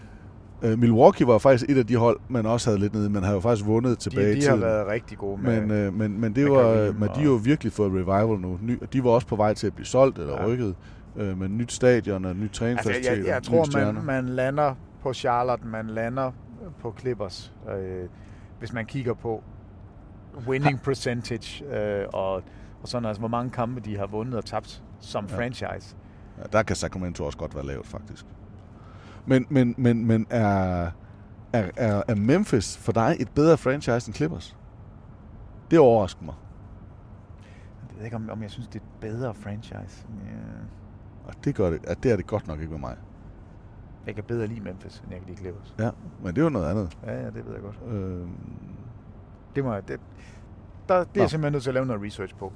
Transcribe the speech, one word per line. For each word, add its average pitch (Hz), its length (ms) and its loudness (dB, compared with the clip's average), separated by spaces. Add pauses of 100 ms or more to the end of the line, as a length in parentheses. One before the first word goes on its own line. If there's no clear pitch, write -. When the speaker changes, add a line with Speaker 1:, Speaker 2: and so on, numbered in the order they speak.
(600)
Speaker 1:
Øh, 113 180 2
Milwaukee 120 480 8
var 117 100 8
faktisk 127 340 6
et 135 60 6
af 120 100 4
de 117 100 2
hold, 117 220 6 (100)
man 117 160 0
også 117 240 2
havde 104 100 4
lidt 101 140 0
nede, 104 160 0
men 101 140 0
har 101 100 2
jo 98 60 2
faktisk 104 280 2
vundet 117 240 4
Speaker 2:
De, 113 40 4 (140)
Speaker 1:
tilbage 104 280 2
i 143 40 2
Speaker 2:
de 143 40 4
har 139 60 6
Speaker 1:
tiden. 107 100 4
Speaker 2:
været 107 260 2
rigtig 107 300 -6
gode 98 240 -6
med, 113 200 2
Speaker 1:
Men, 107 100 0
øh, 101 220 2
men, 104 280 0
men 110 140 0
det 135 80 4
Speaker 2:
med 143 100 4
Speaker 1:
var, 131 80 8 (120)
Speaker 2:
Kareem 104 220 4
Speaker 1:
men 107 80 0
de 101 60 2
Speaker 2:
og - 80 -4
Speaker 1:
har 147 60 2
jo 143 100 6
virkelig 117 400 2
fået 101 180 2
revival 98 480 2
nu. 90 220 -4
Ny, 120 180 -2 (140)
de 135 100 2
var 123 60 6
også 117 180 6
på - 80 -2
vej 107 180 4
til 104 140 -2
at 92 60 -2
blive 78 120 -10
solgt 131 340 4
eller 71 220 -4
Speaker 2:
Ja. 98 60 0
Speaker 1:
rykket, 117 280 0 (400)
øh, 95 220 -4
med 95 120 -4
nyt 117 220 -4
stadion 104 540 4
og 90 100 -2
nyt 98 60 -4
Speaker 2:
Altså, 110 240 -4
jeg, 120 120 0
Speaker 1:
træningsfacilitet 117 400 0
Speaker 2:
jeg, 95 100 -2
jeg - 80 2
Speaker 1:
og 123 60 -2
nye - 40 -12
Speaker 2:
tror, 120 120 4
man, - 80 6
Speaker 1:
stjerner. 110 380 0
Speaker 2:
man 131 260 -2
lander 135 460 2 (260)
på 131 120 -2
Charlotte, 120 540 0
man 110 200 -6
lander 120 440 -2 (500)
på 113 180 -8
Clippers, 104 540 -6 (240)
øh, 92 280 -6 (540)
hvis 117 140 -12
man 117 120 -6
kigger 123 280 -4
på 110 300 -6 (1040)
winning 135 300 2
Speaker 1:
Ha- - 60 -12
Speaker 2:
percentage, 123 840 -4
øh, 104 480 -2
og, 95 200 -2 (480)
og - 60 -14
sådan, 120 180 -4
altså, 107 140 -4
hvor 113 100 -4
mange 120 220 -2
kampe 123 300 -4
de 104 160 -6
har 98 100 -4
vundet 110 280 -4
og 104 100 -4
tabt - 380 -8 (180)
som 107 280 -6
Speaker 1:
Ja. - 80 -4
Speaker 2:
franchise. 104 580 -6 (420)
Speaker 1:
Ja, - 140 -14
der 107 120 6
kan 98 120 0
Sacramento 87 500 -4
også 69 120 -6
godt 78 180 -8
være 71 100 -6
lavt, 69 220 -8
faktisk. - 380 -14 (1000)
Men, 131 240 4
men, 127 280 4
men, 120 280 4
men 110 240 4
er, 98 520 2 (720)
er, 107 220 2
er, 104 320 2
er 117 80 2
Memphis 123 640 2
for - 140 -4
dig 113 280 4
et 120 100 -2
bedre 156 280 6
franchise 131 520 0
end 101 60 -8
Clippers? 156 420 -4 (1160)
Det 165 80 8
overrasker 117 460 6
mig. 73 80 -10 (1600)
Speaker 2:
Jeg 95 80 -16
ved 104 80 -10
ikke, 117 100 -10
om, 110 160 -8
om 104 120 -8
jeg 104 80 -12
synes, 120 160 -12
det - 80 -14
er 107 80 -10
et - 180 -18 (100)
bedre 117 220 -6
franchise. 101 720 -12 (200)
Ja. - 1040 -16
Speaker 1:
Og - 60 -14 (120)
det 143 100 0
gør 92 140 2
det, 82 180 -2
at 85 160 -6
det 127 80 4
er 110 40 4
det 90 120 -4
godt 104 200 -4
nok 78 120 -8
ikke 80 120 -8
med 78 80 -8
mig. 62 160 -10 (1120)
Speaker 2:
Jeg 110 80 -10
kan 104 80 -10
bedre 117 240 -4
lide 113 140 -8
Memphis, 95 440 -12
end - 60 -12
jeg 90 80 -12
kan 92 80 -16
lide 90 120 -14
Clippers. 92 400 -12
Speaker 1:
Ja, 110 100 0 (340)
men 90 120 -4
det - 60 0
er - 20 6
jo 165 60 4
noget 92 200 -2
andet. 95 360 -4
Speaker 2:
Ja, 117 160 -8
ja, 123 40 -10
det 113 200 -12
ved 110 80 -12
jeg 107 80 -12
godt. 104 180 -14 (140)
Speaker 1:
Øhm. 92 360 -8 (1300)
Speaker 2:
Det 139 80 -2
må 123 100 -2
jeg, 98 140 -6
det, 67 120 -10 (920)
der, 190 100 6
det - 40 2
er - 20 -2 (100)
Speaker 1:
Nå. 202 60 4
Speaker 2:
jeg 160 80 6
simpelthen 147 220 0
nødt 143 120 0
til 131 60 -2
at 131 40 -2
lave 131 120 2
noget 110 200 -4
research 104 300 -8
på. 95 200 -12